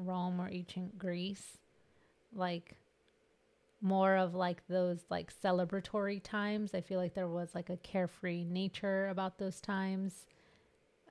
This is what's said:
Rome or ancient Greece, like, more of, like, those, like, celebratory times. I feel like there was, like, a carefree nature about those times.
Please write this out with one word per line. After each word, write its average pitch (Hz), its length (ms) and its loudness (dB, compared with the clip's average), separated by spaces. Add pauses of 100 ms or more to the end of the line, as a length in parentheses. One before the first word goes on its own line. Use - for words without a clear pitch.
Rome 180 360 0
or 180 80 -4
ancient 180 480 -8
Greece, 185 600 -6 (760)
like, 175 420 -2 (1080)
more 190 360 6
of, 185 160 4
like, 180 340 0
those, 180 420 2
like, 175 220 -2 (120)
celebratory 196 800 0
times. 208 520 0
I 180 80 0
feel 185 180 -2
like 175 140 0
there 185 140 0
was, 170 260 -4
like, 175 160 -6
a 180 80 -2
carefree 175 640 -2
nature 190 640 0
about 190 280 0
those 190 240 -2
times. 190 640 0 (840)